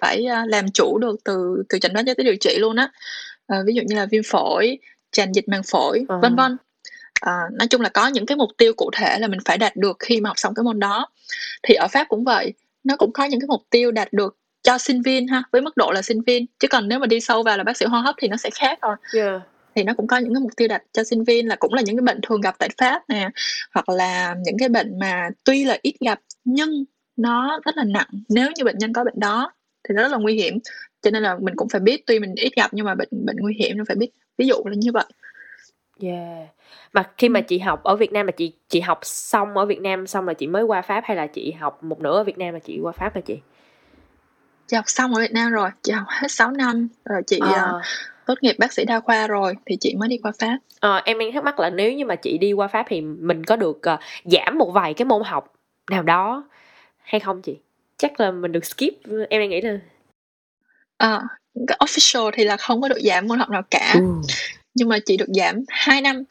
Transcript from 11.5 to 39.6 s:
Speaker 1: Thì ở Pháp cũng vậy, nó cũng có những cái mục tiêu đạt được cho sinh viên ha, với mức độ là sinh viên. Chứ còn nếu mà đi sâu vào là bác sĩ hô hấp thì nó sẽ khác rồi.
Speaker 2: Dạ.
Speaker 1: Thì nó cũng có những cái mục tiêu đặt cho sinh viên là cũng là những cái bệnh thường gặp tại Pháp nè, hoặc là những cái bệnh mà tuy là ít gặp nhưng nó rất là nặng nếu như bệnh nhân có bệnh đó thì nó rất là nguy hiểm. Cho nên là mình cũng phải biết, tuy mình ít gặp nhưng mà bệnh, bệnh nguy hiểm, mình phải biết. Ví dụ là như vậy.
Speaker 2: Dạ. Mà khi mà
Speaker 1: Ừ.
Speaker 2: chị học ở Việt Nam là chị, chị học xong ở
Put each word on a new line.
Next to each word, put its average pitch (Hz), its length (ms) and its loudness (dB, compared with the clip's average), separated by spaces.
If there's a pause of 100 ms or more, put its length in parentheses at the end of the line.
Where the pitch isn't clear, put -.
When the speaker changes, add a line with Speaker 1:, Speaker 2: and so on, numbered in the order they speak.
Speaker 1:
Thì 233 120 6
ở 170 140 2
Pháp 285 200 2
cũng 220 160 -2
vậy, 214 280 0 (320)
nó 277 120 0
cũng - 160 2
có 277 120 0
những 269 160 -2
cái 277 80 -4
mục 294 220 -2
tiêu 240 220 4
đạt 214 200 -2
được 196 240 0 (260)
cho 247 160 6
sinh 247 240 0
viên 254 260 2
ha, 254 140 0 (100)
với 254 100 6
mức 302 140 -4
độ 202 160 4
là 190 100 0
sinh 220 240 0
viên. 247 200 2 (120)
Chứ 277 100 2
còn 220 200 2
nếu 247 100 0
mà 269 80 -2
đi 226 140 4
sâu 226 220 2
vào 214 160 2
là 190 60 -2
bác 233 120 -2
sĩ - 100 0
hô 240 120 2
hấp 254 200 0
thì 226 100 0
nó 208 80 -4
sẽ - 140 -6
khác 294 320 0
rồi. 214 140 -2 (180)
Speaker 2:
Dạ. 196 260 0 (340)
Speaker 1:
Thì 208 80 2
nó 214 120 0
cũng 220 120 -2
có 247 100 2
những 240 180 0
cái 269 60 0
mục 233 160 -4
tiêu 233 120 4
đặt 196 140 -4 (100)
cho 226 120 0
sinh 226 200 0
viên 233 240 2
là 208 80 -2
cũng - 180 0
là 254 80 2
những 208 140 0
cái 254 60 0
bệnh 233 200 2
thường 214 180 0
gặp 190 180 0
tại - 100 -2 (100)
Pháp 262 300 2
nè, 208 220 -2 (440)
hoặc 190 140 -2
là 180 460 0 (100)
những 196 140 -2
cái 254 100 2
bệnh 214 300 0
mà 180 300 -2 (160)
tuy 277 200 4
là 247 180 0
ít 277 180 0
gặp 226 200 0 (240)
nhưng 285 400 0 (320)
nó 247 480 0
rất 320 120 -2
là 285 80 0
nặng 202 240 0 (200)
nếu 247 280 2
như 277 80 -2
bệnh 208 140 0
nhân 220 140 -2
có 247 120 0
bệnh 233 160 -4
đó 220 320 0 (360)
thì 202 60 0
nó 214 80 4
rất 277 100 2
là 247 60 0
nguy 214 160 2
hiểm. 196 240 0 (440)
Cho 214 80 4
nên 220 120 0
là 185 180 0
mình 185 160 -2
cũng - 120 -2
phải 202 120 0
biết, 247 260 2
tuy 226 120 4
mình 196 180 -6
ít 233 200 -2
gặp 220 160 2
nhưng 208 140 -4
mà 190 80 -2
bệnh, 185 140 -4 (180)
bệnh - 140 -4
nguy 208 140 -2
hiểm, 208 220 -2
mình 214 100 -6
phải - 100 -2
biết. 233 140 -2 (280)
Ví 254 80 4
dụ 262 80 4 (100)
là 202 120 -6
như 233 160 0
vậy. - 120 2 (960)
Speaker 2:
Dạ. 170 480 -10 (460)
Mà 190 100 2 (160)
khi 240 100 4
mà 220 120 2
Speaker 1:
Ừ. 233 80 -2
Speaker 2:
chị 180 100 0
học 180 240 -4
ở 202 140 2
Việt 208 160 0
Nam 208 140 0
là 175 60 -2
chị, 165 200 -6 (160)
chị 170 120 0
học 175 220 0
xong 202 560 -2
ở 202 80 2